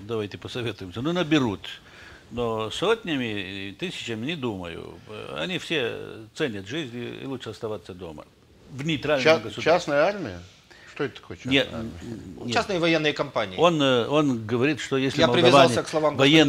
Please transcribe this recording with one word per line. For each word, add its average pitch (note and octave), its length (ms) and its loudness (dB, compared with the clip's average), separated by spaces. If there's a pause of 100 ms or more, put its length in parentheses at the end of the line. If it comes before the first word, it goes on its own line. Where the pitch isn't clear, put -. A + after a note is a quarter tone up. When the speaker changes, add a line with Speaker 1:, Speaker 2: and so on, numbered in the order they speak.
Speaker 1:
давайте G#2+ 320 -6
посоветуемся. A2+ 640 -8
Ну, D#3+ 100 -2
наберут. D3 480 2 (680)
Но A2 400 -2
сотнями A2+ 1000 -2
и G2 40 -12
тысячами A#2 520 -8
не E3+ 120 -6
думаю. F2 580 -8 (420)
Они E3+ 220 -4
все A#2 400 -4 (360)
ценят G#2 320 -6
жизнь, B2 300 -8
и, A#2 280 -10
и - 20 -10
лучше B2+ 240 -10
оставаться G#2+ 420 -10
дома. E2+ 320 -14 (460)
В C#3 160 -10
нейтральном C#3+ 380 0
Speaker 2:
Ча-, D#3 120 8
Speaker 1:
государстве. A2 280 -6
Speaker 2:
частная D#3 400 4
армия? E3 360 -4 (540)
Что D3+ 100 -6
это - 160 -8
такое - 180 -16
частная B2+ 140 -6
Speaker 1:
Нет, C#3 200 2
Speaker 2:
армия? A2+ 180 -8 (120)
Speaker 1:
н-, A2+ 180 -12 (180)
Speaker 3:
Ну, - 80 -12
Speaker 1:
нет. - 80 -4
Speaker 3:
частные G#3 240 0
военные D#3+ 340 2
компании. A#2+ 460 -4
Speaker 1:
Он, D#3+ 240 4
э, B2+ 260 4
он C3+ 380 2
говорит, B2 340 0
что - 160 -4
если C3+ 240 0
Speaker 3:
Я E3 60 6
Speaker 1:
молдаване B2 260 6
Speaker 3:
привязался B2+ 300 10
к - 60 -8
словам D3+ 280 0
господина D3 320 8